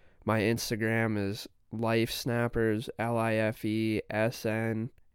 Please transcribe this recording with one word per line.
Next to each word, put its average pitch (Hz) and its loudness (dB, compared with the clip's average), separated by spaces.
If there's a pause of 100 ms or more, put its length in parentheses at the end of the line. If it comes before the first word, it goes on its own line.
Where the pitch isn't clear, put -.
(260)
my 107 2
Instagram 113 2
is 101 -2 (240)
Life 113 0
Snappers, 117 0 (100)
L 117 0
I 113 2
F 110 0
E 110 0
S 110 -2
N 113 -2 (240)